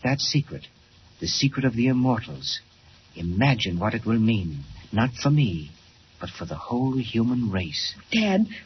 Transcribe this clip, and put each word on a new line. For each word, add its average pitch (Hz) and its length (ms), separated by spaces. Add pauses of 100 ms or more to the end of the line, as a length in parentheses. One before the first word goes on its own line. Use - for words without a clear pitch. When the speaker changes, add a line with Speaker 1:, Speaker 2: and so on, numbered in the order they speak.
Speaker 1:
that 135 180
secret, - 440 (540)
the 82 80
secret 135 380
of 117 100
the 120 120
immortals, 123 760 (540)
imagine 92 640
what 104 140
it 110 120
will 113 120
mean, 98 460 (280)
not 120 200 (100)
for 143 80
me, 90 420 (480)
but - 100
for - 160
the 73 100
whole 131 420
human 117 540
race. 90 420 (180)
Speaker 2:
Dad, 214 360 (180)